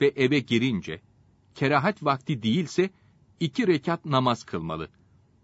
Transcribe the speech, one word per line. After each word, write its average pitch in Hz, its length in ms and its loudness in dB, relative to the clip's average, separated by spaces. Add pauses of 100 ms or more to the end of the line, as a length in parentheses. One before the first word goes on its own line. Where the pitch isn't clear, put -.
ve 143 60 6
eve 139 320 2
girince, 113 640 -2 (540)
kerahat 147 480 0
vakti 139 400 -2
değilse 165 460 0 (500)
iki 185 280 -2
rekat 170 380 0
namaz 127 380 2
kılmalı. 80 460 -8 (540)